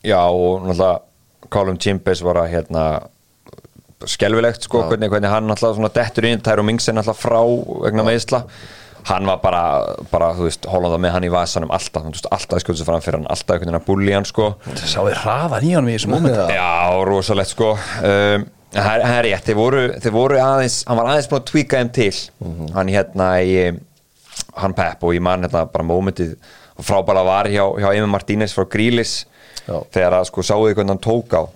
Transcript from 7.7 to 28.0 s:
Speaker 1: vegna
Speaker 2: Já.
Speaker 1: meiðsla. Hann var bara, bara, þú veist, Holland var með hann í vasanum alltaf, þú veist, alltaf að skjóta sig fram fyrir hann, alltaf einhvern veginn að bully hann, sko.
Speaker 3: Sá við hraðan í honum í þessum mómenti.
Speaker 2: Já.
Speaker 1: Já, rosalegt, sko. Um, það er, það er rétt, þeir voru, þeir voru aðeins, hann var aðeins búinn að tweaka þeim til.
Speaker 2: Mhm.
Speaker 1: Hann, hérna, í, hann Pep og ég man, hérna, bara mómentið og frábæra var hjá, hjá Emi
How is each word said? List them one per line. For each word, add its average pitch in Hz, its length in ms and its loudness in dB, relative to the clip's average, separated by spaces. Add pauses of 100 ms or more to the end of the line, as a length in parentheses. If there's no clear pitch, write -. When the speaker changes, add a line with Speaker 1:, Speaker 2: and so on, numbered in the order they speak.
Speaker 1:
vegna 110 240 0
Speaker 2:
Já. 113 40 2
Speaker 1:
meiðsla. 117 340 0 (600)
Hann 95 220 -2
var 92 140 2
bara, 90 220 2 (480)
bara, 85 240 2
þú 87 120 -2
veist, - 220 -4
Holland 90 240 0
var 82 80 0
með 87 140 0
hann 90 100 0
í 87 80 -2
vasanum 85 400 -2
alltaf, - 320 -4
þú 78 80 -8
veist, - 180 -12
alltaf - 280 -2
að 87 60 -2
skjóta 82 140 -2
sig 80 100 -6
fram 82 120 0
fyrir 80 180 -4
hann, 73 120 -6
alltaf - 240 -2
einhvern 85 160 -2
veginn 85 100 -2
að - 60 -10
bully 98 260 2
hann, 101 160 0
sko. 107 200 0 (280)
Speaker 3:
Sá - 260 -4
við 101 140 0
hraðan 127 480 -2
í 170 100 2
honum 131 160 2
í 117 60 -2
þessum - 180 -2
mómenti. 131 240 2
Speaker 2:
Já. 95 200 0
Speaker 1:
Já, 90 460 2
rosalegt, 98 500 0
sko. 110 180 2
Um, 104 720 0 (220)
það 101 240 -2
er, 113 140 2
það 120 140 2
er 117 100 2
rétt, 98 200 -2
þeir 107 100 2
voru, 131 240 2 (160)
þeir 110 160 -2
voru 135 280 4
aðeins, 135 440 2
hann 120 140 0
var 117 120 0
aðeins 147 180 0
búinn 135 120 0
að - 80 -14
tweaka 143 300 0
þeim 120 120 -2
til. 110 180 2 (320)
Speaker 2:
Mhm. 82 320 -8
Speaker 1:
Hann, 95 180 0
hérna, 95 440 0
í, 92 200 2 (1000)
hann 95 180 -2
Pep 87 300 -4
og 85 120 2
ég 87 80 0
man, 90 220 0
hérna, 85 200 0
bara 82 200 -4
mómentið 90 480 -2 (400)
og 80 120 -16
frábæra 95 380 2
var 98 240 2
hjá, 101 160 2 (140)
hjá 101 160 0
Emi 104 180 0